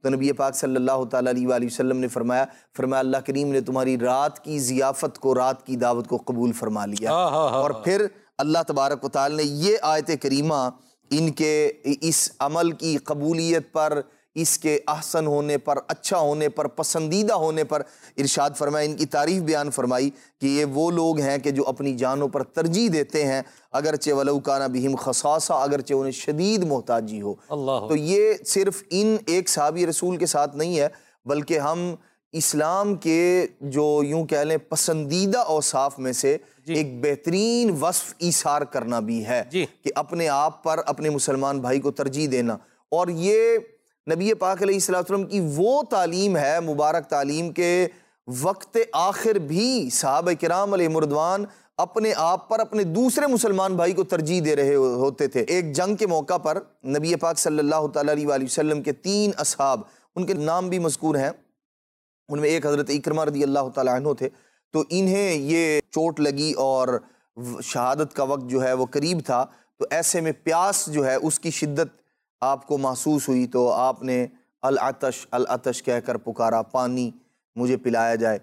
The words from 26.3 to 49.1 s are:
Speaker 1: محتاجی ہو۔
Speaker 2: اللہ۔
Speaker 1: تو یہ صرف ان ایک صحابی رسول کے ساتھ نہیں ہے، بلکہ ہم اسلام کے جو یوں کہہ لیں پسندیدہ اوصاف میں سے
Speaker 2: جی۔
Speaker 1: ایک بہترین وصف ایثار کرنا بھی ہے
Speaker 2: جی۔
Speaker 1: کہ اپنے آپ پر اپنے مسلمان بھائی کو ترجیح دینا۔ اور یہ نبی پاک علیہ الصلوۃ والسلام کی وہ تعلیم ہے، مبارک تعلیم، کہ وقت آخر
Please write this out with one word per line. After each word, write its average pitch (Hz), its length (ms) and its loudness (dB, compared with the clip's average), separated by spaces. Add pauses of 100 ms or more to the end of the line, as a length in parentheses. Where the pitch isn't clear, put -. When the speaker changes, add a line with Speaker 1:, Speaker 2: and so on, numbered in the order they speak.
Speaker 1:
محتاجی 113 580 -2
ہو۔ 101 120 -4 (140)
Speaker 2:
اللہ۔ 131 400 -2
Speaker 1:
تو 156 80 2
یہ 196 360 2 (140)
صرف 196 440 0
ان 214 260 2 (100)
ایک 175 220 0
صحابی 160 380 0
رسول 180 300 -2
کے 165 100 0
ساتھ 143 300 0
نہیں 160 240 0
ہے، 147 80 2 (360)
بلکہ 147 340 -2
ہم 170 360 -2 (380)
اسلام 165 640 0
کے 170 520 2 (140)
جو 147 440 2
یوں 156 220 -2
کہہ 147 120 0
لیں 151 180 2
پسندیدہ 160 840 0
اوصاف 147 600 0
میں 127 140 -4
سے 139 240 2 (300)
Speaker 2:
جی۔ 160 80 -4
Speaker 1:
ایک 135 260 -2
بہترین 185 800 0
وصف - 380 -2
ایثار 160 440 0
کرنا 120 380 -4
بھی 110 260 -4
ہے 123 240 0
Speaker 2:
جی۔ 165 160 -2 (180)
Speaker 1:
کہ 143 100 -2
اپنے 160 340 -4
آپ 147 360 0
پر 160 220 0
اپنے 147 240 -2
مسلمان 139 500 0
بھائی 127 200 0
کو 139 100 0
ترجیح 139 420 -2
دینا۔ 120 220 0 (360)
اور 175 180 2
یہ 214 500 2 (540)
نبی 196 220 0
پاک 185 280 0
علیہ 196 120 2
الصلوۃ 185 220 0
والسلام 190 280 -2
کی 190 160 -2 (160)
وہ 247 340 4
تعلیم 185 460 2
ہے، 151 240 2
مبارک 156 460 0
تعلیم، 151 460 -2
کہ 175 360 2 (520)
وقت 196 380 -2 (140)
آخر 202 420 0